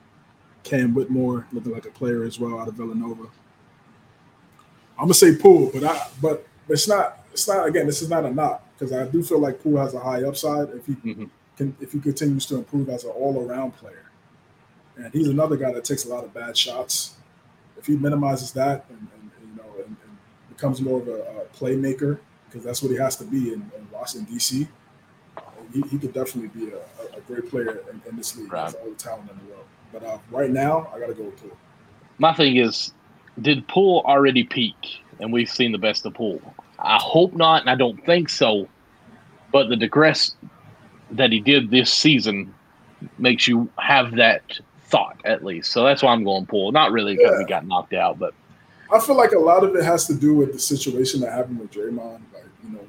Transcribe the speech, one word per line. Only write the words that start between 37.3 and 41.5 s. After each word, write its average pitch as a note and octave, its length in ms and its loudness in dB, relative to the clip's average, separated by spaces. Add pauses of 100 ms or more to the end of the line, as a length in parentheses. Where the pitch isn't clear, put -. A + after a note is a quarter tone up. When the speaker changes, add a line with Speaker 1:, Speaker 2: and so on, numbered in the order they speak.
Speaker 2:
not, D#3+ 280 6
and B2+ 80 0
I B2+ 40 4
don't A#2+ 300 0
think E3+ 240 2
so. G#2+ 400 0 (840)
But C#3 180 4
the A#2+ 80 0
digress C#3+ 580 2 (760)
that A#2 220 2
he A2 80 2
did B2 300 4